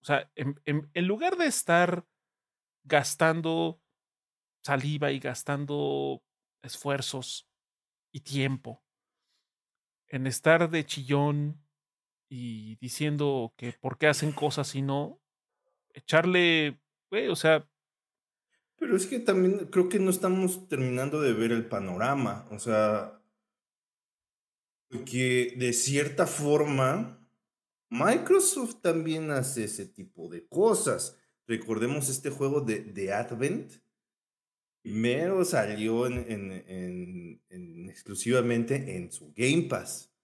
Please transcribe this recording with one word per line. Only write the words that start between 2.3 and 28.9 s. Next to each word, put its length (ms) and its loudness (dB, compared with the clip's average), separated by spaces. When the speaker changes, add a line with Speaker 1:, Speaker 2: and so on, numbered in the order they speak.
Speaker 1:
gastando 960 2
saliva 500 -2
y 60 -4
gastando 1040 -4
esfuerzos 880 -6
y 80 -14
tiempo 640 -4
en 180 -4
estar 420 4
de 160 0
chillón 800 -2
y 480 -10
diciendo 800 -2
que 160 -8
por 240 -6
qué 120 6
hacen 240 2
cosas 420 -2
y 80 -2
no, 380 -4
echarle, 840 4
güey, 200 -2
o 80 0
sea. 300 4
Speaker 2:
Pero 200 0
es 100 0
que 140 -4
también 460 2
creo 220 2
que 120 0
no 100 2
estamos 580 0
terminando 540 -2
de 100 4
ver 200 2
el 140 0
panorama, 840 -2
o 80 -12
sea, 640 0
porque 680 0
de 160 0
cierta 540 2
forma, 1000 2
Microsoft 920 2
también 480 0